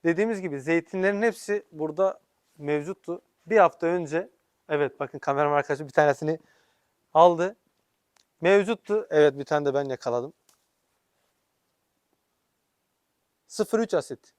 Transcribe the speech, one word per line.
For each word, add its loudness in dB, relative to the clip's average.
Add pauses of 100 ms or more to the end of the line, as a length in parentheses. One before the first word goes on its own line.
Dediğimiz -2
gibi -8
zeytinlerin -2
hepsi -4
burada -4 (380)
mevcuttu. -6 (240)
Bir 0
hafta 4
önce, -4 (400)
evet -2
bakın -10
kameraman 0
arkadaşım -4
bir -20
tanesini 2 (760)
aldı. 4 (840)
Mevcuttu. 0
Evet 4
bir -8
tane -2
de 0
ben 0
yakaladım. -6 (3250)
Sıfır -4
üç -2
asit. -6